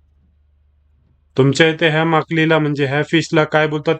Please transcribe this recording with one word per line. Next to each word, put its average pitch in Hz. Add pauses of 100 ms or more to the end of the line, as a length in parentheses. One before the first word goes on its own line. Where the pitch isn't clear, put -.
(1400)
तुमच्या 139
इथे 160
ह्या 156
माकलीला 160
म्हणजे 147
ह्या 139
फिशला 156
काय 156
बोलतात 151